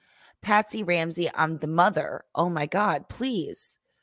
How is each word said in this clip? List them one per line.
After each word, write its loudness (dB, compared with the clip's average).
"Patsy 2
Ramsey. 0
I'm 0
the -6
mother. 2
Oh 2
my -2
God, 0
please." -6